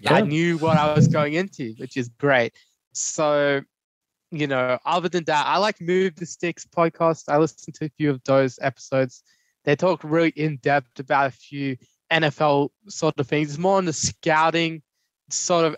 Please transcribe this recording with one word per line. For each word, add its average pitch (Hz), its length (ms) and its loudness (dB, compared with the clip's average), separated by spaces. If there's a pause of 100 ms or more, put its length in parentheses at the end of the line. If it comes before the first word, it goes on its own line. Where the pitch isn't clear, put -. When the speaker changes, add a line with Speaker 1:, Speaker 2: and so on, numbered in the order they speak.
Speaker 1:
I 151 120 6
Speaker 2:
Yeah. - 20 4
Speaker 1:
knew 165 380 0
what 160 180 2
I 151 180 2
was 151 140 6
going 151 240 0
into, 151 460 -6
which 131 180 -12
is 120 220 -4
great. 127 340 2 (400)
So, 143 680 0 (680)
you 151 160 -4
know, 127 380 0
other 170 240 -2
than 170 160 -4
that, 147 220 0
I 147 100 0
like 208 240 0
Move 180 360 0
the 175 100 -10
Sticks - 400 -8
podcast. 165 600 0
I 147 100 2
listen 156 340 -2
to - 140 -10
a 147 100 -8
few 147 140 0
of 131 140 -4
those 135 360 2
episodes. 131 640 -4 (420)
They 147 100 2
talk 175 300 0
really 160 320 0
in 151 220 -2
depth 143 420 -2
about 139 280 0
a - 20 -2
few 139 480 -8 (320)
N 160 140 2
F 151 180 0
L 143 280 2 (180)
sort - 300 -2
of 135 80 -2
things. 151 220 -2
It's 143 100 -10
more 190 200 2
on 185 80 0
the 156 80 -4
scouting, 160 880 -2 (480)
sort 170 340 0
of 151 140 0